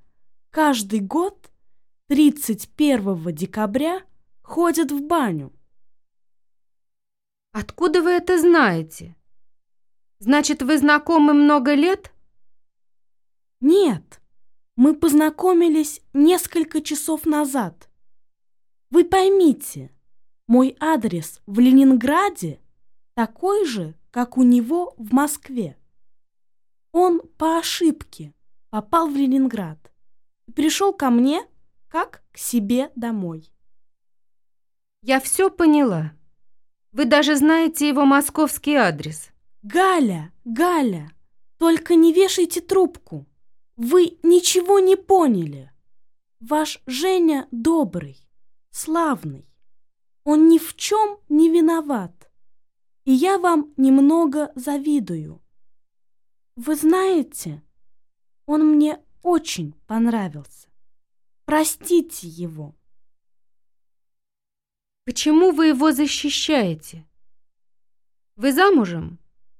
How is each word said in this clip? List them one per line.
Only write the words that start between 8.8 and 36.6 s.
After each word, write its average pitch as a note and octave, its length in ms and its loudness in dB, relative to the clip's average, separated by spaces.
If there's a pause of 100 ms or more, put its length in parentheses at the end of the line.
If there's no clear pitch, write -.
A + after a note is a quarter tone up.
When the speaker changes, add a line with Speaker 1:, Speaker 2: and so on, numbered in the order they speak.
Speaker 2:
Значит, D4 420 0
вы C#4+ 160 0
знакомы D4 560 2
много D4 400 4
лет? E4+ 380 0 (1500)
Speaker 1:
Нет, D4 600 0 (540)
мы C#4 180 4
познакомились D#4 1080 0 (120)
несколько D#4+ 680 0
часов D4+ 440 -8
назад. C#4+ 640 -4 (1000)
Вы E4+ 140 4
поймите, F#4 840 0 (540)
мой B3+ 340 2
адрес A3 680 -4
в G3+ 120 -2
Ленинграде C4 1000 2 (560)
такой F4+ 500 -2
же, F#3 320 -8 (140)
как B3 260 -6
у B3+ 60 4
него B3 540 2
в A3 160 -6
Москве. B3+ 680 -4 (1120)
Он F4 300 0 (160)
по D#4+ 200 -2
ошибке D#4 800 -6 (340)
попал D#4 380 -4
в C#4+ 80 -6
Ленинград B3+ 760 -2 (540)
и - 60 -20
пришёл D#4+ 420 -2
ко C#4+ 160 -4
мне, C4+ 380 0 (400)
как - 440 -8
к - 60 -20
себе A#3+ 580 -4
домой. G3 560 -10 (1500)
Speaker 2:
Я C4 180 -2
всё F#4+ 300 -2
поняла. C#4 640 0 (800)